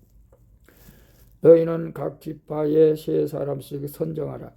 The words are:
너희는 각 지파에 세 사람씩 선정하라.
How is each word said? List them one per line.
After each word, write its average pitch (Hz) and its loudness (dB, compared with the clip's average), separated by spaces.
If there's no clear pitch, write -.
너희는 165 6
각 147 -10
지파에 156 0
세 156 -4
사람씩 143 -8
선정하라. 147 -10